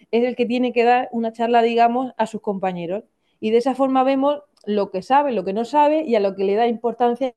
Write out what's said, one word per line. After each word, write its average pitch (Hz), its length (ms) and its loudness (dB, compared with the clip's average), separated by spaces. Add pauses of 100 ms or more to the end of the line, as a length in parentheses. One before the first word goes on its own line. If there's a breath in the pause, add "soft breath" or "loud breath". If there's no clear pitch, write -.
(120)
es 233 120 2
el 247 120 -2
que 240 100 0
tiene 247 260 -2
que 233 120 2
dar 247 260 2
una 226 220 -4
charla, 233 280 0
digamos, 233 560 2
a 220 100 -2
sus 214 140 -10
compañeros. 185 640 -6 (380)
Y 214 100 -4
de 226 60 4
esa 254 180 0
forma 262 300 0
vemos 269 380 0 (220)
lo 202 280 -2
que 185 100 -6
sabe, 277 300 2
lo 190 120 -4
que 196 80 -4
no 220 120 -2
sabe 294 400 2
y 233 100 0
a 208 60 4
lo 196 160 0
que 196 80 -2
le 196 100 2
da 233 140 2
importancia 240 680 -2